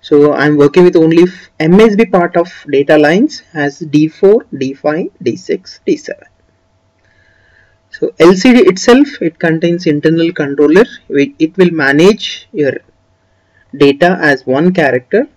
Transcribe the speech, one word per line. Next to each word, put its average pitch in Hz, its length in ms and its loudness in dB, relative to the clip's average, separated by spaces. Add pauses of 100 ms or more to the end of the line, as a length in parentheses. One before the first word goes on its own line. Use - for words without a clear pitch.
so 147 340 2
I'm 147 240 0
working 147 260 4
with 180 120 2
only 165 260 2
f-, - 260 -4 (100)
M 170 220 2
S 226 160 2
B 226 80 2
part 175 320 -2
of 170 160 -4 (160)
data 143 300 0
lines 175 440 0 (120)
as 143 240 -6
D 151 280 -2
four, 202 380 0 (120)
D 135 180 -6
five, 156 320 -6 (160)
D 127 120 -4
six, - 520 -10
D 170 100 -2
seven. - 300 -16 (1600)
So - 300 -8
L 175 160 6
C 247 180 2
D 240 60 4 (100)
itself, 247 400 2 (140)
it 165 160 -6
contains 170 480 -4
internal 160 440 -2
controller. 151 540 0 (240)
It, 143 300 -4
it 160 180 -4
will 180 140 2
manage 156 840 -2
your 147 220 -2 (1000)
data 143 460 0
as 151 260 -2
one 151 280 -2
character 156 520 -2 (100)